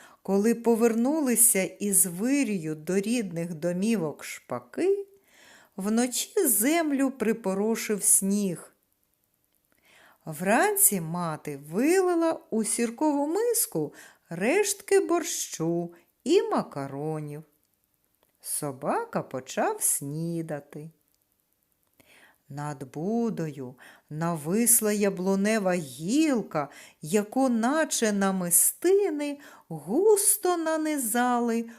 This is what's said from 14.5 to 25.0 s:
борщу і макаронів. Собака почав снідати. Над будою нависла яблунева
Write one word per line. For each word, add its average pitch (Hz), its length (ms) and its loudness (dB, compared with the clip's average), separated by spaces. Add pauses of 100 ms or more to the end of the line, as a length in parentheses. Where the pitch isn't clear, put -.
борщу 175 920 -2 (300)
і 349 180 4
макаронів. 151 1000 -4 (1000)
Собака 151 840 -4
почав 339 580 -4
снідати. 160 1080 -4 (1600)
Над 143 320 -8 (100)
будою 160 800 -4 (340)
нависла 170 800 0
яблунева 196 840 2